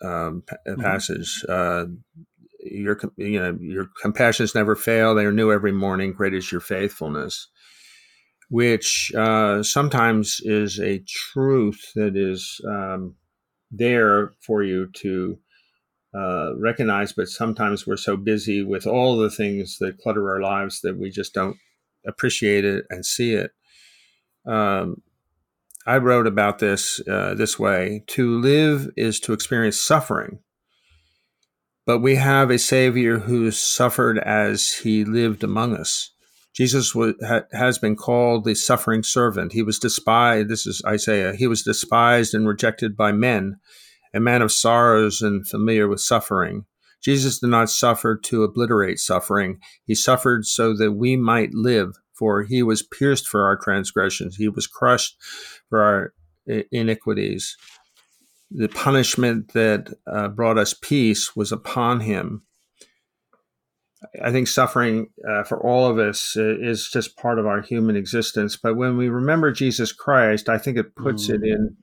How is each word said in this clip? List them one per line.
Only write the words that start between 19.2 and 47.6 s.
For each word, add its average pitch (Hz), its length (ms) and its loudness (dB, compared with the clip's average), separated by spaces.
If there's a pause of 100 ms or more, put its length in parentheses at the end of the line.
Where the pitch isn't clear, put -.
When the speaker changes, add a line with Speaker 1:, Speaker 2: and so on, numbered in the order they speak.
Speaker 1:
things 101 480 -4
that 95 200 -4
clutter 104 340 -2
our 95 80 -2
lives 98 400 -4
that 95 180 -4
we 98 120 -8
just 98 240 -10
don't 98 240 -4 (480)
appreciate 101 580 0
it 98 260 -2
and 90 160 -10
see 120 280 -2
it. 98 180 -2 (960)
Um, 98 560 -2 (840)
I 123 120 2
wrote 123 280 4
about 104 320 2
this, - 500 -2
uh, 98 260 -2
this 107 240 -2
way. 101 500 0
"To 120 320 0
live 143 560 2
is 113 240 0
to - 120 -4
experience 110 480 0
suffering, - 600 -2 (1400)
but 117 160 2
we 135 160 4
have 135 340 4
a 123 80 4
Savior 120 600 2
who 113 320 0
suffered 120 640 2
as 104 560 0
he 107 300 0
lived 110 400 0
among 110 320 0
us." - 340 -6 (440)
Jesus 127 400 2
wa-, 113 180 2 (100)
ha-, 113 300 0
has 123 260 2
been 107 180 0
called 120 480 2
the 110 100 2
suffering 113 500 0
servant. 98 480 0
He 113 100 0
was 107 160 0
despised, 113 720 2
this 110 180 -4
is 101 200 -6
Isaiah, 101 480 0
"He 113 120 0
was 113 160 0
despised 117 720 2
and 110 140 2
rejected 107 480 -2
by 107 160 2
men, 104 480 0 (540)
a 107 60 0
man 120 220 4
of 110 100 2
sorrows 113 720 4
and 101 240 -2
familiar 107 420 2
with 101 120 -2
suffering." 101 680 -2 (340)
Jesus 135 380 0
did 123 120 0
not 113 200 4